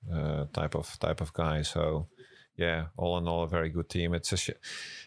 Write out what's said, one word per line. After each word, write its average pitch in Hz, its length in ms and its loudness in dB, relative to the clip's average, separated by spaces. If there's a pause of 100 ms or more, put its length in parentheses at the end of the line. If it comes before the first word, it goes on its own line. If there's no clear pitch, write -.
uh, 76 440 0
type 78 220 0
of, - 240 -4
type 82 220 0
of 78 120 -4
guy. 78 300 2
So, 78 440 0 (500)
yeah, 82 300 2 (100)
all 87 200 2
in 85 100 0
all, 85 160 2
a 82 40 0
very 82 220 2
good 80 180 -2
team. 87 260 2
It's 85 200 0
a 95 40 2
sh-, - 220 -4 (480)